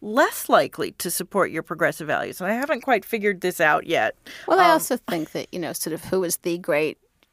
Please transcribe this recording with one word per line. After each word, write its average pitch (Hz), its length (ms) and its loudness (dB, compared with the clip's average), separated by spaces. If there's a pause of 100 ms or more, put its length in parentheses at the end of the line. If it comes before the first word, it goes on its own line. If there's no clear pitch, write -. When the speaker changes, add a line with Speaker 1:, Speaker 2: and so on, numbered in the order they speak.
Speaker 1:
less 285 480 0
likely 156 440 2
to - 160 -8
support 180 420 -2
your 160 120 -6
progressive 156 440 -2
values?" 98 340 -4
And 180 80 -4
I 214 40 -2
haven't 262 280 -4
quite 233 240 0
figured 202 360 -2
this 180 180 -2
out 160 280 2
yet. 123 280 0 (320)
Speaker 2:
Well, 359 120 6
I 359 60 8
Speaker 1:
Um, 339 60 8
Speaker 2:
also 311 260 2
think - 340 -6
that, - 200 -6
you - 80 -6
know, 147 140 -4
sort - 200 -6
of 160 120 -8
who 190 180 0
is 175 140 -2
the 175 200 -4
great, 156 400 0 (360)